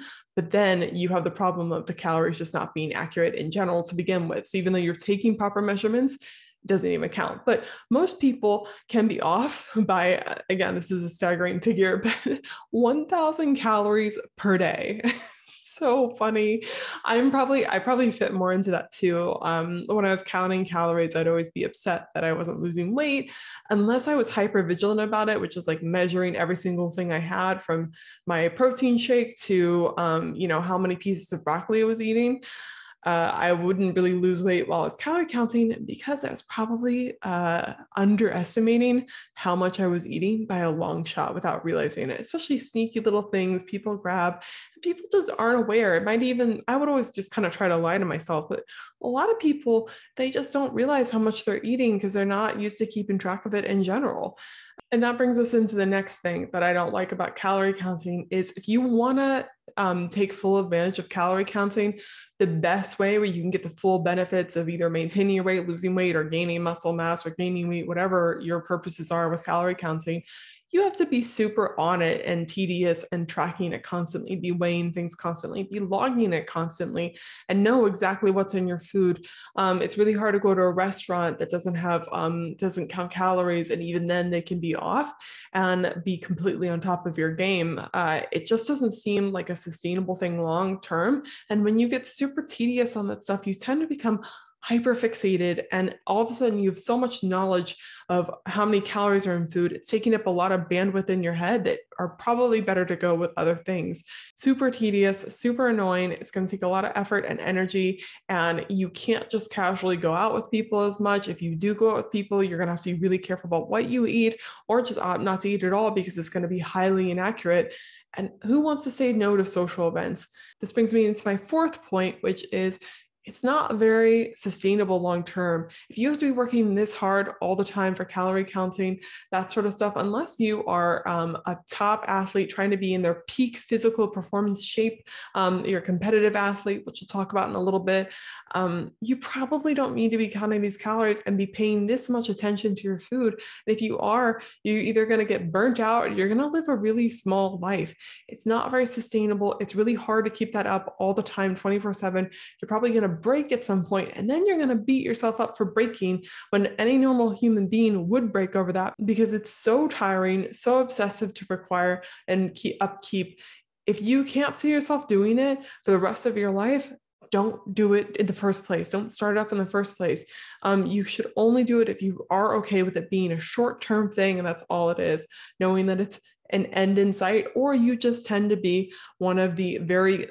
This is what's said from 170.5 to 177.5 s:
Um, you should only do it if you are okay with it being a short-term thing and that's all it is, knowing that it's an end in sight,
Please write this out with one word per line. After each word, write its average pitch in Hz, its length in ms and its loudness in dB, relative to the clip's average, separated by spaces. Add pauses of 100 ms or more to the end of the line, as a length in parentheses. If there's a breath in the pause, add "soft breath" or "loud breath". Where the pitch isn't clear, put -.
Um, 196 240 2
you 202 160 0
should - 320 -6
only 233 280 4
do 233 180 4
it 220 80 4
if - 120 -4
you 190 300 -2
are 208 240 2
okay 202 260 2
with 185 160 0
it 170 140 -6
being 185 200 0
a 165 80 -2
short-term 214 720 0
thing 190 280 2
and 175 80 -2
that's 170 240 -6
all 175 180 2
it 170 80 0
is, 160 300 0 (320 loud breath)
knowing 190 260 4
that 190 160 2
it's 202 180 -6 (300 soft breath)
an 196 180 0
end 196 320 2
in 196 120 4
sight, 196 440 0